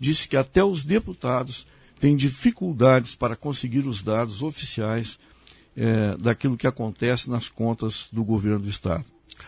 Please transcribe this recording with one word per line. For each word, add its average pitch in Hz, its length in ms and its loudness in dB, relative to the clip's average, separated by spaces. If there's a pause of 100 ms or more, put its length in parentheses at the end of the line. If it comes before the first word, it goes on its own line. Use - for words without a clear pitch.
Disse 147 280 0
que - 80 0
até 135 280 4
os 185 180 0
deputados 135 840 -2 (340)
têm 143 160 6
dificuldades 131 1000 2
para 117 220 -4
conseguir 135 500 -2
os 107 160 -6
dados 110 400 -2
oficiais, 113 760 -4 (580)
eh, 110 420 2
daquilo 120 380 0
que 120 100 -2
acontece 120 640 -2
nas 120 200 -4
contas 113 640 -4
do 113 140 -2
governo 104 360 2
do 101 100 -6
Estado. 87 340 -4 (440)